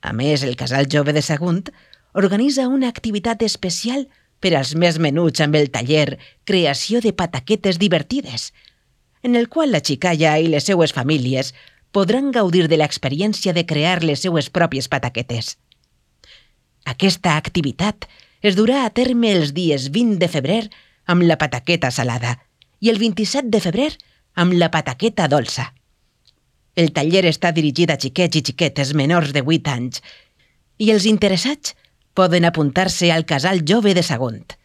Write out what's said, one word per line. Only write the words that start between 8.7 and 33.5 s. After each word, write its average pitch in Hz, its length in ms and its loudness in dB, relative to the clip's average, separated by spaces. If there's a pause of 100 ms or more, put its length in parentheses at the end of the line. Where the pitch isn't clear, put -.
en 240 160 2
el 233 80 0
qual 302 240 0
la 165 80 2
xicalla 156 640 2
i 165 80 2
les 151 160 0
seues 175 240 4
famílies 131 600 -2 (420)
podran 240 400 2
gaudir 180 320 2
de 156 140 4
l'experiència 165 720 -2
de 180 100 0
crear 165 380 0
les 151 220 -2
seues 165 260 -2
pròpies 131 400 -2
pataquetes. 120 640 -6 (1300)
Aquesta 160 540 0
activitat 165 720 -4 (320)
es 190 180 2
durà 247 240 2
a 220 80 -2
terme 240 400 2
els 156 240 2
dies 147 400 0
vint 220 240 2
de 170 80 2
febrer 170 380 -2 (420)
amb 175 160 4
la 165 160 4
pataqueta 147 560 -2
salada 120 400 -2 (480)
i 226 80 4
el 208 80 0
vint-i-set 220 480 -2
de 214 160 2
febrer 233 300 -2 (420)
amb 180 240 2
la 170 140 4
pataqueta 160 580 -2
dolça. 127 380 -2 (1040)
El 170 140 2
taller 165 400 2
està 170 240 0
dirigit 160 400 2
a 135 80 -4
xiquets 165 380 0
i - 20 -2
xiquetes 139 560 -2
menors 151 360 2
de 139 120 0
vuit 160 240 0
anys 123 320 -6 (800)
i 214 80 4
els 208 160 2
interessats 214 680 0 (420)
poden 175 320 4
apuntar-se 170 640 0
al 160 160 -2
Casal 165 400 0